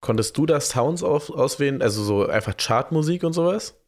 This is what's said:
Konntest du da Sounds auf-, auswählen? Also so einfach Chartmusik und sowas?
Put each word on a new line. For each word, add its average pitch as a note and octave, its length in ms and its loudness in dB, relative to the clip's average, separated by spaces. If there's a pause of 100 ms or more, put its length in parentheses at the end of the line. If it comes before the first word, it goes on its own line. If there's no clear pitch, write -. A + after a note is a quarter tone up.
Konntest A2 360 0
du D3 80 2
da D3 160 4
Sounds D3+ 420 0
auf-, D3 260 0
auswählen? C#3 520 0
Also G#2 220 0
so G2+ 240 2
einfach - 280 -2
Chartmusik D#3 680 0
und E3 100 0
sowas? F3 420 -2 (120)